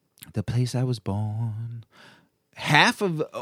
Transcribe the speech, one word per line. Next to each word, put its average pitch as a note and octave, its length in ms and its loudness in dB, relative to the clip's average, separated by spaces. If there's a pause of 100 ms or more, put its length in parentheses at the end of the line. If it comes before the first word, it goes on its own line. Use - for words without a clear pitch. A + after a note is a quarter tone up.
(340)
the A2 80 -2
place A#2+ 320 0
I B2 100 0
was B2 140 0
born. A2 840 -4 (720)
Half E3+ 480 4
of, D#3+ 180 0
uh, - 40 -4 (160)